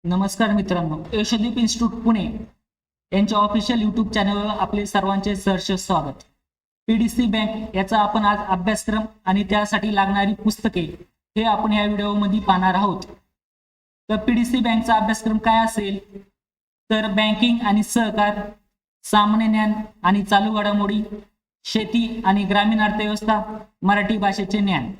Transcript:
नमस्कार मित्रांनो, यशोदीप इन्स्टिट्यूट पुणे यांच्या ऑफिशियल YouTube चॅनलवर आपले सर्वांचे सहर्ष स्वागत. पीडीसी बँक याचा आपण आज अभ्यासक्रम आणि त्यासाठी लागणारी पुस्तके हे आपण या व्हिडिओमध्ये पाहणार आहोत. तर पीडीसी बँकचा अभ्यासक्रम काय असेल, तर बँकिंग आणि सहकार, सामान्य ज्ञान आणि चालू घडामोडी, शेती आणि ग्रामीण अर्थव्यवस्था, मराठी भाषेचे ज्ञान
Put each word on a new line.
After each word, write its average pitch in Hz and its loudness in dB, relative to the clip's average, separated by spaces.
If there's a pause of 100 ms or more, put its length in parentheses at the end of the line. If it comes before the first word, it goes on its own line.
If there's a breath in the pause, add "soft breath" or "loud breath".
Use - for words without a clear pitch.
नमस्कार 196 0
मित्रांनो, 175 -2 (140)
यशोदीप 220 -2
इन्स्टिट्यूट 226 0
पुणे 202 0 (800)
यांच्या 208 2
ऑफिशियल 214 0
YouTube 214 0
चॅनलवर 202 0
आपले 208 -2
सर्वांचे 196 0
सहर्ष 190 -2
स्वागत. 165 -2 (720)
पीडीसी 226 2
बँक 214 -2
याचा 196 2
आपण 208 2
आज 208 4
अभ्यासक्रम 208 -2 (240)
आणि 196 2
त्यासाठी 208 0
लागणारी 196 2
पुस्तके 208 -2 (300)
हे 220 0
आपण 220 2
या 208 2
व्हिडिओमध्ये 208 0
पाहणार 185 2
आहोत. 190 0 (1080)
तर 214 0
पीडीसी 240 0
बँकचा 226 2
अभ्यासक्रम 214 0
काय 226 2
असेल, 202 -6 (680)
तर 214 0
बँकिंग 214 2
आणि 208 2
सहकार, 208 0 (640)
सामान्य 214 2
ज्ञान 214 2 (300)
आणि 190 2
चालू 208 2
घडामोडी, 208 0 (600)
शेती 226 -2
आणि 202 2
ग्रामीण 208 2
अर्थव्यवस्था, 214 -2 (240)
मराठी 202 2
भाषेचे 196 -2
ज्ञान 185 -2